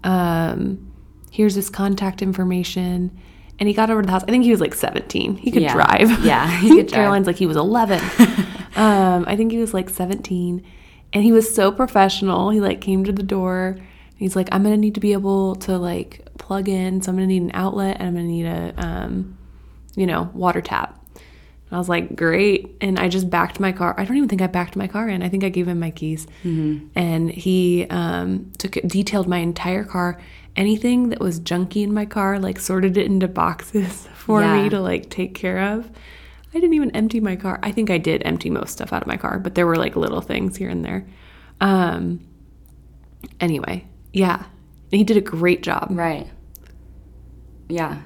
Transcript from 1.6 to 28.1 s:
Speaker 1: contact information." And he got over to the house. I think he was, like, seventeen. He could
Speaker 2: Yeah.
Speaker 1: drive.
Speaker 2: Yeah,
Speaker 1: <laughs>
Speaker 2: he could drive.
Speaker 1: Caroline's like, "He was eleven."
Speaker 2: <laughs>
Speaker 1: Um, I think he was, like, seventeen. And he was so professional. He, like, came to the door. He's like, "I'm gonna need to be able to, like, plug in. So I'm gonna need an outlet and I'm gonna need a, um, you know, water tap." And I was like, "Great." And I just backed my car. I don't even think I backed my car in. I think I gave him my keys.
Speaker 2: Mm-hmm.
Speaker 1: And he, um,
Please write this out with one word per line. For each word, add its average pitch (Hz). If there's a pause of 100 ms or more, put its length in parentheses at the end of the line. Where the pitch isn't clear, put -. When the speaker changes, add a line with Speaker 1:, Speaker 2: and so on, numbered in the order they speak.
Speaker 1:
contact 196
information." 180 (480)
And 208
he 208
got 220
over 220
to 196
the 185
house. 208
I 208
think 247
he 240
was, 208
like, 156
seventeen. -
He 247
could 233
Speaker 2:
Yeah. 147
Speaker 1:
drive. 220
Speaker 2:
Yeah, 139
Speaker 1:
<laughs> 175
Speaker 2:
he 208
could 208
drive. -
Speaker 1:
Caroline's 202
like, 175
"He 185
was 156
eleven." 202 (180)
Speaker 2:
<laughs> 202 (300)
Speaker 1:
Um, 190
I 202
think 226
he 233
was, 226
like, 185
seventeen. 180 (520)
And 208
he 233
was 226
so 202
professional. 190
He, 214
like, 190
came 190
to 202
the 196
door. 185 (380)
He's 190
like, 185
"I'm 190
gonna 214
need 214
to 202
be 208
able 196 (120)
to, 185
like, 175 (100)
plug 196
in. 185
So 190
I'm 180
gonna 190
need 190
an 175
outlet 190
and -
I'm 175
gonna 175
need 170
a, 170
um, 180 (560)
you 190
know, 165
water 180
tap." - (120)
And -
I 180
was 180
like, 175
"Great." 185
And 190
I 185
just 185
backed 175
my 190
car. 175
I 196
don't 247
even 285
think 190
I 185
backed 180
my 190
car 220
in. 185
I 180
think 196
I 196
gave 185
him 175
my 165
keys. 156 (180)
Speaker 2:
Mm-hmm. 156
Speaker 1:
And 165
he, 180
um, 175